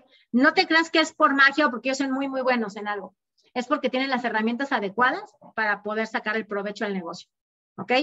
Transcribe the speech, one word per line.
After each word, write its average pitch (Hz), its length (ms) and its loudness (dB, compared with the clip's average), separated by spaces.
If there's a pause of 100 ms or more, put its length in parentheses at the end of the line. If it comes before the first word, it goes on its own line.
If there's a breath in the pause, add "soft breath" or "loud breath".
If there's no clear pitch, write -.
(320 soft breath)
No 285 220 6
te 381 140 2
creas 330 240 2
que 330 80 4
es 311 140 0
por 294 200 4
magia 277 340 4
o 233 40 2
porque 240 180 -4
ellos 269 100 -2
son 269 120 0
muy, 269 160 -2
muy 262 140 -4
buenos 233 340 0
en 208 120 -10
algo, 196 280 -8 (380)
es 247 140 -4
porque 285 220 0
tienen 262 200 -2
las 247 140 -2
herramientas 233 480 -2
adecuadas 254 600 -2 (240)
para 208 280 -2
poder 214 240 -4
sacar 214 300 -4
el 214 80 -4
provecho 208 400 -6
al 202 80 -4
negocio, 180 340 -8 (500)
¿ok? - 140 -4 (120)